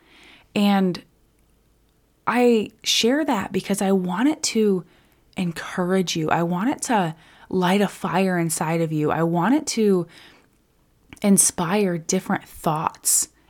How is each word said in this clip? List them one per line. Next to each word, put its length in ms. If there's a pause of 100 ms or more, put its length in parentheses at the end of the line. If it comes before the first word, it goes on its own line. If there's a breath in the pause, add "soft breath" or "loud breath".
(540 loud breath)
And 480 (1200)
I 440 (120)
share 420
that 280
because 280
I 120
want 360
it 160
to 400 (520 soft breath)
encourage 800
you. 140
I 120
want 280
it 120
to 320 (340 loud breath)
light 320
a 80
fire 500
inside 420
of 120
you. 180
I 120
want 320
it 140
to 380 (1160 loud breath)
inspire 760
different 460
thoughts 840 (220 soft breath)